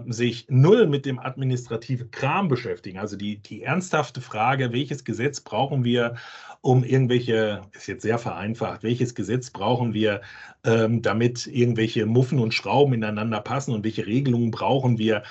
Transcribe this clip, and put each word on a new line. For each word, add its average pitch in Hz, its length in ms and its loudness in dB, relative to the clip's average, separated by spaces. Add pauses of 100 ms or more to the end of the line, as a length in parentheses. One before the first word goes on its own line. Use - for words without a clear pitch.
sich 120 420 -2
null 170 380 8
mit 143 180 0
dem 127 140 -4
administrativen 123 920 -6
Kram 175 360 -2
beschäftigen. 95 520 -4
Also 101 180 -8
die, 104 220 -6
die 107 240 -14
ernsthafte 151 580 -2
Frage, 123 500 0
welches 139 320 -4
Gesetz 117 380 -4
brauchen 135 420 -2
wir, 120 320 2 (460)
um 127 220 4
irgendwelche, 113 800 2 (120)
ist - 140 -16
jetzt 98 140 -8
sehr 110 160 0
vereinfacht, 101 680 -6
welches 120 300 0
Gesetz 113 380 -4
brauchen 117 420 0
wir, 104 280 0 (420)
ähm, 113 380 2
damit 117 460 0
irgendwelche 113 580 2
Muffen 123 340 2
und 110 140 0
Schrauben 131 400 4
ineinander 107 480 -2
passen 131 320 -4
und 104 100 -4
welche 110 220 -4
Regelungen 120 460 2
brauchen 123 460 2
wir? 107 340 0